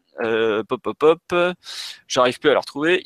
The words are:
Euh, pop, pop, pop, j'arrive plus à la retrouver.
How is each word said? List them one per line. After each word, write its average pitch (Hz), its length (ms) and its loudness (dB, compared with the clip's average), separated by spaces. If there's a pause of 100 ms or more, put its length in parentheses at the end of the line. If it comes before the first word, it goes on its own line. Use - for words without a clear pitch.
(200)
Euh, 113 420 0
pop, 117 200 -6
pop, 156 440 2
pop, 175 300 -2 (500)
j'arrive 127 320 0
plus 151 120 2
à 123 40 6
la 98 60 2
retrouver. 160 460 -2